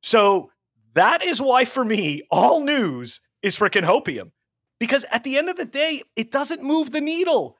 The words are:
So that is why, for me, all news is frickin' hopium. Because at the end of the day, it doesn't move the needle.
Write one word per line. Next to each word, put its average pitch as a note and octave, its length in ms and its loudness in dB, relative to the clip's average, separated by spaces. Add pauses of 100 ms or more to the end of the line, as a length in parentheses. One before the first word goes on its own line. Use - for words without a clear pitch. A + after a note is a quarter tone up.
So G3+ 480 2 (460)
that E4 280 4
is E4 160 -2
why, B3+ 260 2
for B3+ 200 -4
me, F3 460 -2
all C#4 320 4
news E3+ 560 -2 (240)
is G3 120 -2
frickin' G#3 280 2
hopium. C3 480 0 (480)
Because A#3+ 300 0
at A#3 140 -2
the C4+ 160 -2
end E4 100 -4
of F4+ 80 -6
the F4+ 80 -6
day, D4 380 -4 (120)
it A3+ 140 -6
doesn't C#4+ 320 -4
move C#4+ 300 -2
the D4+ 100 -2
needle. D#4 580 -2